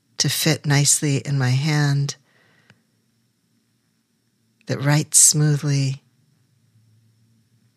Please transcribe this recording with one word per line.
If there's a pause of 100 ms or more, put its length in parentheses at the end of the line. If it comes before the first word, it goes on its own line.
(180)
to
fit
nicely
in
my
hand, (2500)
that
writes
smoothly. (1700)